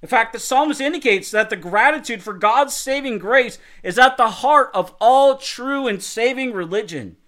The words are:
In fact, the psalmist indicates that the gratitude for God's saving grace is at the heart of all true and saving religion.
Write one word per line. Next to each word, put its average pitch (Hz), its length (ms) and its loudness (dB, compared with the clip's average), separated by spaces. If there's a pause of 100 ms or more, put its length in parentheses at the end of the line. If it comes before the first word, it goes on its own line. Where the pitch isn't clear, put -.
In 233 80 -16
fact, 226 240 2
the 226 60 -10
psalmist 269 420 0
indicates 269 500 0
that 214 200 0
the 214 60 -4
gratitude 220 680 0
for 214 100 -12
God's 220 420 0
saving 269 440 -6
grace 226 400 0 (240)
is 180 160 -4
at 262 180 6
the 226 140 2
heart 269 420 2
of 185 260 -4
all 262 380 4
true 269 500 -6
and 196 160 -4
saving 254 500 -4
religion. 170 760 -8